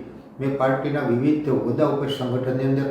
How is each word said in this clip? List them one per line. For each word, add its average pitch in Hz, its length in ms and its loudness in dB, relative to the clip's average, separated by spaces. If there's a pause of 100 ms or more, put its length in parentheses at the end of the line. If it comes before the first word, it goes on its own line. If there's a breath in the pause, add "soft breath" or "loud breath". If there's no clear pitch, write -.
(380 loud breath)
મેં 135 240 -2
પાર્ટીના 135 480 0
વિવિધ 143 400 2
હોદ્દા 131 460 2
ઉપર 139 240 -2
સંગઠનની 127 500 0
અંદર 135 200 2